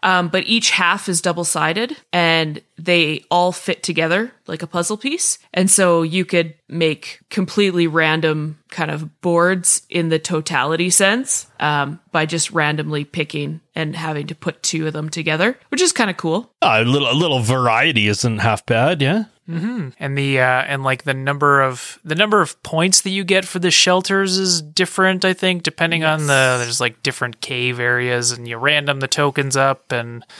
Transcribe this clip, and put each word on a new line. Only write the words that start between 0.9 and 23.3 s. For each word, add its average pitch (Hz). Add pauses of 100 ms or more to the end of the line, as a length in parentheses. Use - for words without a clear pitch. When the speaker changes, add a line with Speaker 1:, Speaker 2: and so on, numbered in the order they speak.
Speaker 1:
is 175
double-sided, 170 (160)
and 165 (200)
they 165
all 180
fit -
together 170 (160)
like 160
a 165
puzzle 180
piece. 285 (160)
And 190
so 175
you 170
could 165 (120)
make 160 (100)
completely 185
random 156 (140)
kind 156
of 151
boards 175
in 165
the 160
totality 160
sense, 202 (140)
um, 147 (120)
by 160
just 160
randomly 151
picking 151 (140)
and 156
having 156
to 156
put -
two 160
of 156
them 156
together, 165 (100)
which 285
is 370
kinda 208
cool. 175 (120)
Speaker 2:
Ah, 110
a 113
little, 131
a -
little 147
variety 120
isn't 107
half 107
bad, 135
yeah? 196 (240)
Speaker 3:
Mm-hmm. 170 (100)
And 139
the, 139
uh, 127
and, 131
like, 131
the 139
number 139
of, 131
the 156
number 208
of -
points 175
that 196
you 190
get 185